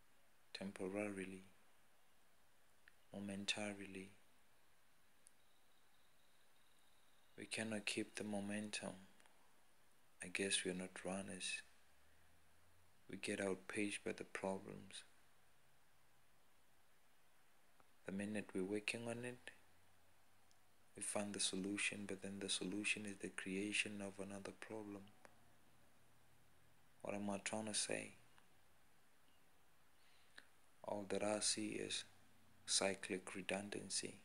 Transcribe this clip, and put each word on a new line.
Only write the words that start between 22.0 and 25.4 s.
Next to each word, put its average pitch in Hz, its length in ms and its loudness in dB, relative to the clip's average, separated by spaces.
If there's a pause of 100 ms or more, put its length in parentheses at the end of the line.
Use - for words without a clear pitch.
but 95 140 -2
then 98 180 -4
the 98 100 0
solution 101 560 2
is 98 140 -4
the - 80 -2
creation 101 720 2
of 98 120 -2 (120)
another 98 360 -4
problem. 104 400 -4 (2000)